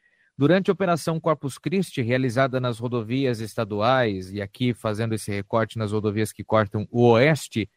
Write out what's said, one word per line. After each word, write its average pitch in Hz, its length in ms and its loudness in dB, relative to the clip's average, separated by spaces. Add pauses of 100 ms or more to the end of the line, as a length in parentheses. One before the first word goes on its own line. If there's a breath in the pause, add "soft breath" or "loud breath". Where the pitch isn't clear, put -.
(360)
Durante 180 360 2
a - 20 2
Operação 165 460 -2
Corpus 151 400 -4
Christi, 160 420 -2
realizada 127 580 0
nas 123 200 -4
rodovias 120 600 -2
estaduais, 107 920 -2
e 104 80 -6
aqui 123 320 -2
fazendo 110 400 -4
esse 107 160 -6
recorte 110 480 -2
nas 107 140 -4
rodovias 107 420 -2
que 104 100 -14
cortam 107 460 0
o 120 140 2
oeste, 120 720 4